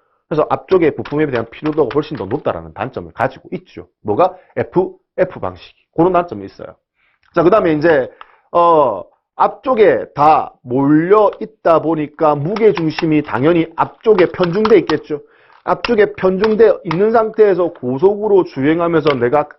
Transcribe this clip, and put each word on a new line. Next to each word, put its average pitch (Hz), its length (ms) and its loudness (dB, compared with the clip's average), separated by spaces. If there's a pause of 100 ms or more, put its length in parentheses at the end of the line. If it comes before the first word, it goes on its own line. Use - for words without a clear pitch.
(300)
그래서 156 200 0
앞쪽의 165 460 0
부품에 147 340 -4
대한 117 220 -4
피로도가 147 420 -4
훨씬 147 220 -4
더 101 100 -8
높다라는 92 480 -8
단점을 95 380 -10
가지고 - 400 -6
있죠. - 380 -16 (140)
뭐가? 123 320 0 (200)
에프에프 180 840 -4
방식이. 90 340 -12 (200)
그런 175 180 0
단점이 139 320 -4
있어요. - 300 -18 (580)
자, 165 100 0
그다음에 180 300 2
이제, 147 360 0 (440)
어, 156 500 2 (320)
앞쪽에 202 680 0 (100)
다 143 380 2 (100)
몰려 156 680 2 (120)
있다 170 380 0
보니까 151 560 -2
무게 202 360 0
중심이 156 500 -2
당연히 156 540 0
앞쪽에 180 520 2
편중돼 190 520 0
있겠죠. 147 400 -4 (460)
앞쪽에 202 480 0
편중돼 202 680 0
있는 190 280 -2
상태에서 214 640 0
고속으로 190 680 0
주행하면서 160 720 0
내가 123 440 0